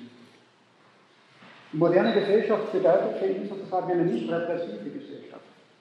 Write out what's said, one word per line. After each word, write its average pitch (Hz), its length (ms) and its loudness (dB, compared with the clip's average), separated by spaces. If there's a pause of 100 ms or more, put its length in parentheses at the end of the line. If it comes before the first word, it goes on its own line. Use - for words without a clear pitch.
(1700)
Moderne 175 420 4
Gesellschaft 202 580 2
bedeutet - 480 2
für 190 60 0
ihn 196 240 -4
sozusagen 180 420 -4
eine 170 140 2
nicht 185 240 -2
repressive 170 600 -4
Gesellschaft. - 520 -14 (400)